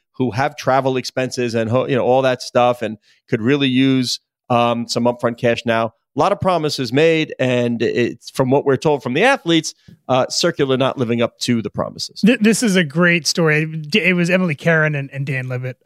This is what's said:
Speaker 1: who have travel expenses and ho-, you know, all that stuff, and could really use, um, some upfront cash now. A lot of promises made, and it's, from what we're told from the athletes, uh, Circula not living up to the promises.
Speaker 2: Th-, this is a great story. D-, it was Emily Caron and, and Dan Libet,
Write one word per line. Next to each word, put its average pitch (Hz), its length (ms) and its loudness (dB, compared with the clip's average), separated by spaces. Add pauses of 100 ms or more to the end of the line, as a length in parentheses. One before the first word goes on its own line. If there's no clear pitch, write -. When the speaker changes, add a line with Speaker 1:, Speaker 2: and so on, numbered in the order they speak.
(120)
Speaker 1:
who 127 180 -4
have 139 260 -2
travel 131 400 0
expenses 123 580 -4
and 113 140 -2
ho-, 127 180 0
you 139 80 -2
know, 110 100 0
all 127 180 2
that 127 180 0
stuff, 123 420 0
and 107 140 -6 (320)
could 113 140 -2
really 139 260 2
use, 131 520 2 (280)
um, 120 400 0
some 117 160 -2
upfront 120 340 0
cash 117 280 -2
now. 113 260 0 (220)
A 131 60 -2
lot 175 100 2
of 196 120 -4
promises 151 500 -2
made, 160 460 2
and 123 420 0
it's, - 480 -2
from 131 220 -2
what 139 160 2
we're 135 100 2
told 147 260 0
from 127 120 -4
the 165 80 0
athletes, 170 520 0 (360)
uh, 127 160 2
Circula 143 520 0
not 131 200 0
living 117 240 0
up - 160 -4
to 117 240 -2
the 101 80 -8
promises. - 500 -10
Speaker 2:
Th-, 233 180 4
this 214 240 2
is 196 140 2
a 180 80 2
great 170 420 0
story. 160 380 0
D-, 160 380 -4
it 180 100 2
was 175 160 0
Emily 175 260 -2
Caron 156 400 0
and, 139 160 -6
and 139 140 -8
Dan 135 220 -6
Libet, 127 400 -8